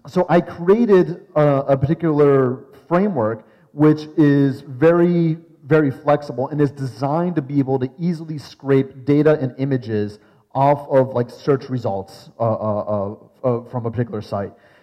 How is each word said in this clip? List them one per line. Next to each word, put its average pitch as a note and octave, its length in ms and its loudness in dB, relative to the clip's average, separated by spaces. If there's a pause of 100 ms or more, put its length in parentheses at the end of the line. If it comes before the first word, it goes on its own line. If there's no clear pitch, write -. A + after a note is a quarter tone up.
so F3+ 200 0
I E3+ 140 4
created F#3 920 2
a, C#3+ 320 2
a C#3 100 2
particular C#3+ 880 2 (220)
framework E3 580 0 (280)
which D3+ 340 2 (100)
is C#3+ 440 2
very, E3 760 2 (280)
very D3+ 260 2
flexible C#3+ 560 -2
and D3 120 -6
is C#3+ 120 2
designed C#3 640 -4
to D3+ 80 -2
be C#3+ 160 -2
able C3 180 0
to B2+ 220 -4
easily D#3+ 400 -6
scrape C3+ 680 -2
data D3+ 340 4
and B2+ 200 -4
images A2 580 -4 (360)
off C#3 360 0
of, C3 240 2
like, A#2+ 160 -4
search - 400 -4
results, A2 680 -8
uh, A#2 60 -4
uh, G#2+ 380 -2
uh, G#2 340 -6 (320)
uh, A#2 220 -2
from A#2 160 -8
a A#2 60 -4
particular A2 300 -6
site. G2+ 300 -8 (320)